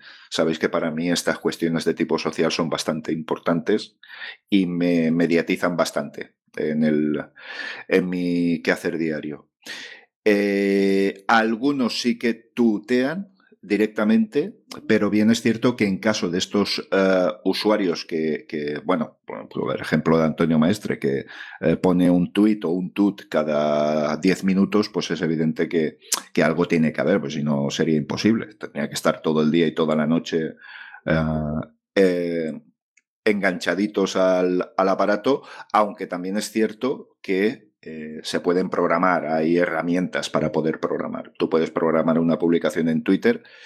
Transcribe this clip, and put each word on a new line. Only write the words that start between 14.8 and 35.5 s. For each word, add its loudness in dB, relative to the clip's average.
pero 4
bien 4
es 2
cierto 0
que 2
en -2
caso -2
de -2
estos, -2
eh, 4
usuarios 0
que, -4
que, -6
bueno, -2
por, -12
por -4
el -6
ejemplo 2
de 4
Antonio 2
Maestre, 0
que, -2
eh, 2
pone 4
un 2
tuit 2
o -2
un -4
tut 0
cada 0
diez 0
minutos, 2
pues -6
es -4
evidente 0
que, -2
que 2
algo 2
tiene 2
que -4
haber, 2
pues -8
si -4
no -2
sería 0
imposible. 0
Tendría -8
que -14
estar 0
todo 0
el 2
día 4
y -4
toda 0
la 0
noche, -2
eh, 0
eh, 0
enganchaditos 0
al, 2
al 2
aparato, 0